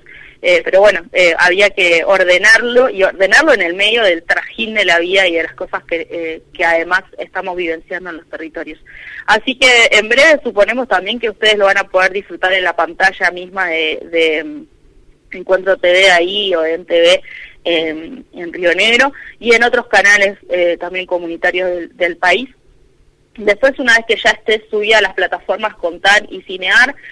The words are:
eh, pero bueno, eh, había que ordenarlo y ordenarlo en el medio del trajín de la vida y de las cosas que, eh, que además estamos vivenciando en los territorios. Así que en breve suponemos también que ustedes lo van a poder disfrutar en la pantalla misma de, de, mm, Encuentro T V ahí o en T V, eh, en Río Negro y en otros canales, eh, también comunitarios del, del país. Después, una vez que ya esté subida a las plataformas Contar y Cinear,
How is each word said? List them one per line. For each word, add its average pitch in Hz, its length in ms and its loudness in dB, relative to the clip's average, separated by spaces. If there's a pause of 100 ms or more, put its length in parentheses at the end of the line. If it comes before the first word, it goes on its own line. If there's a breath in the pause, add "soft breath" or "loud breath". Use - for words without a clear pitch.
(420 loud breath)
eh, 175 220 2
pero 185 160 2
bueno, 196 220 4 (100)
eh, 180 260 2
había 185 320 2
que 175 360 0
ordenarlo 214 840 2
y 190 140 -2
ordenarlo 190 500 2
en 202 80 0
el 170 120 -2
medio 214 300 0
del 170 200 0
trajín 214 500 -6
de 208 120 0
la 170 140 2
vida 185 280 0
y 170 60 -2
de 165 100 -2
las 160 100 -10
cosas 185 300 -10
que, 170 260 -8
eh, 165 320 -10 (120)
que 180 100 -6
además 170 400 0 (140)
estamos 185 400 -10
vivenciando 175 520 -8
en 160 80 -14
los 165 120 -20
territorios. 156 500 -14 (460 loud breath)
Así 220 300 0
que 262 140 2 (220)
en 214 160 2
breve 277 340 4
suponemos 214 460 0
también 202 320 -2
que 226 100 -4
ustedes 214 280 0
lo 202 80 2
van 196 120 2
a 196 120 -4
poder 185 240 0
disfrutar 185 400 -4
en 185 100 0
la 175 100 -2
pantalla 175 580 0
misma 180 360 -8
de, 160 320 -4 (120)
de, 160 340 0
mm, 151 200 -14 (640)
Encuentro 185 460 -2
T 175 140 0
V 190 180 4
ahí 185 460 0
o 160 100 0
en 165 200 -4
T 170 160 0
V, 180 200 4 (440 loud breath)
eh, 160 580 -6 (100)
en 170 200 -12
Río 170 220 0
Negro 233 360 2 (280 loud breath)
y 233 140 2
en 233 100 4
otros 240 240 0
canales, 202 500 4 (120)
eh, 175 300 0
también 180 260 -8
comunitarios 180 640 -4
del, 175 280 -8
del 170 200 -4
país. 185 320 0 (880)
Después, 208 420 0
una 240 160 2
vez 226 100 0
que 220 160 -2
ya 220 100 2
esté 214 380 -4
subida 214 280 0
a 214 40 4
las 190 120 -2
plataformas 190 640 -4
Contar 196 540 0
y 185 120 -14
Cinear, 202 520 0 (180 loud breath)